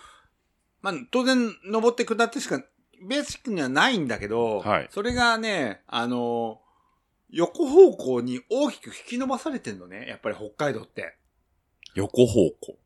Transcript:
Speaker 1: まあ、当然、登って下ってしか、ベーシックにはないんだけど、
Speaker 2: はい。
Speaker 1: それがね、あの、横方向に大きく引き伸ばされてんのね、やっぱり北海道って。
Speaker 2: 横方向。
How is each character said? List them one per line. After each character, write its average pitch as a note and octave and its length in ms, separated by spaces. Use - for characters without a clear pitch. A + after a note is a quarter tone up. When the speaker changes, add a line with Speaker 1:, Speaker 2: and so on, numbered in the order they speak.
Speaker 1:
ま G3 120
あ、 - 20
当 B3+ 140
然、 A#3+ 300
登 A3 260
っ - 20
て A#3 120
下 A3+ 180
っ A3+ 60
て B3 100
し - 80
か、 C#3 140
ベ C4+ 140
ー C#4 40
シ - 120
ッ - 80
ク B3 60
に F#3+ 100
は C3 80
な D#3 220
い A#3+ 80
ん D3 100
だ A2 100
け G2+ 100
ど、 A2 320
Speaker 2:
は F#2+ 200
い。 C2 100
Speaker 1:
そ G3+ 120
れ A#3+ 100
が A#3+ 240
ね、 F#3 500
あ A#2+ 200
の、 A#2+ 560
横 F3 380
方 D4+ 280
向 B2+ 280
に B2 260
大 C4 220
き - 100
く - 60
引 A#2 60
き A#3+ 120
伸 C4 80
ば B3+ 120
さ D#4+ 120
れ C4 100
て A2+ 120
ん F#2+ 60
の F2+ 80
ね、 G2 220
や A2 80
っ - 40
ぱ A2 100
り G#2 60
北 A2 300
海 C#3 80
道 G#2+ 80
っ - 40
て。 F2+ 300
Speaker 2:
横 G#2 300
方 G#2+ 280
向。 - 340